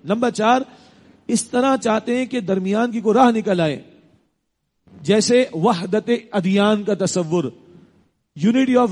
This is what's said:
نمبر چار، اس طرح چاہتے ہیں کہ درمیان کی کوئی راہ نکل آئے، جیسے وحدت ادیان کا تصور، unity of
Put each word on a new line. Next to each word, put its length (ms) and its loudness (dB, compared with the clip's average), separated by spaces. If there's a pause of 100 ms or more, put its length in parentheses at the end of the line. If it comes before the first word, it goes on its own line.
نمبر 240 -2
چار، 320 0 (640)
اس 180 -2
طرح 320 0
چاہتے 400 -2
ہیں 80 -2
کہ 140 -6
درمیان 520 -2
کی 100 -6
کوئی 120 0
راہ 180 6
نکل 280 -2
آئے، 220 -2 (1200)
جیسے 520 2
وحدت 560 -2 (220)
ادیان 520 0
کا 220 -4
تصور، 380 -2 (1000)
unity 300 2
of 160 4